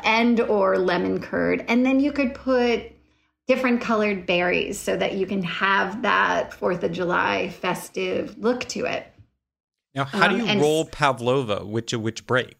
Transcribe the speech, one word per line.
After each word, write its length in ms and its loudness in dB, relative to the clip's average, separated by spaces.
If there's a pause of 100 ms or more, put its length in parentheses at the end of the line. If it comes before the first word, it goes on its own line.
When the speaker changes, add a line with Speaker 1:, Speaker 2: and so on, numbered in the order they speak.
Speaker 1:
and 360 4
or 380 2
lemon 420 0
curd. 480 -2
And 180 2
then 140 4
you 120 2
could 240 -2
put 480 0 (640)
different 340 2
colored 460 0
berries 520 0
so 160 -2
that 200 -2
you 100 0
can 160 -2
have 640 -2
that 500 0
fourth 300 -2
of 80 -2
July 580 0
festive 880 -6
look 280 -2
to 200 -6
it. 260 -6 (840)
Speaker 2:
Now, 100 -2
how 220 0
do 80 2
Speaker 1:
Um, 60 0
Speaker 2:
you 60 -2
Speaker 1:
and 140 2
Speaker 2:
roll 220 4
Speaker 1:
s- 80 -8
Speaker 2:
pavlova, 760 0
which, 280 -4
which 340 -4
breaks? 320 0